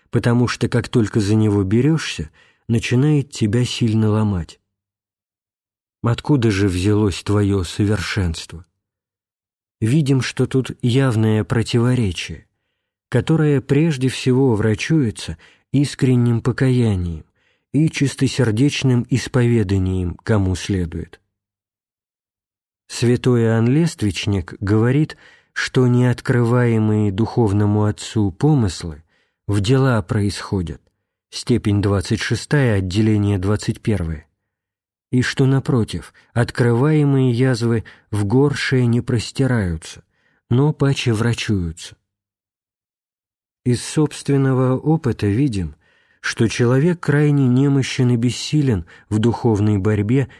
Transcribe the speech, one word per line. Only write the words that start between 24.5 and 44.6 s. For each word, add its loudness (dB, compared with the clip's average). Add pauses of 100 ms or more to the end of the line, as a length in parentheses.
говорит, 0 (360)
что 0
неоткрываемые 2
духовному 0
отцу -2
помыслы -2 (440)
в 0
дела 2
происходят, -4 (500)
степень -2
двадцать 0
шестая, 0
отделение 0
двадцать -4
первое, -4 (800)
и 2
что, 0
напротив, -2 (220)
открываемые 2
язвы 0 (260)
в -2
горшее 2
не 2
простираются, -4 (460)
но 2
паче 0
врачуются. -4 (1700)
Из 0
собственного 0